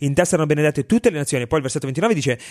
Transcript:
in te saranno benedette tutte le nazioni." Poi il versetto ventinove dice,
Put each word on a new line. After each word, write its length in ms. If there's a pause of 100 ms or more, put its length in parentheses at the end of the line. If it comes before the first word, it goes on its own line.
in 140
te 100
saranno 220
benedette 400
tutte 240
le 60
nazioni." 320
Poi 100
il 60
versetto 220
ventinove 280
dice, 240 (120)